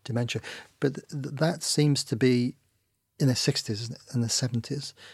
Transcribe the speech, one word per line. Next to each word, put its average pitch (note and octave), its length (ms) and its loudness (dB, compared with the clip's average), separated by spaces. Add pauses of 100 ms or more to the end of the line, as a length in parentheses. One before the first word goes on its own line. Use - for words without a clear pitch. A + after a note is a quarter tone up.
dementia. A#2+ 320 -2 (400)
But C#3 140 2
th-, - 140 -12
th-, C#3+ 280 -6
that D#3 260 0
seems D3 420 2
to - 120 -2
be B2 380 4 (680)
in D3+ 60 4
their B2+ 100 4
sixties A2+ 540 -2 (220)
and A#2+ 100 0
the A#2 60 0
seventies. B2+ 640 -2 (200)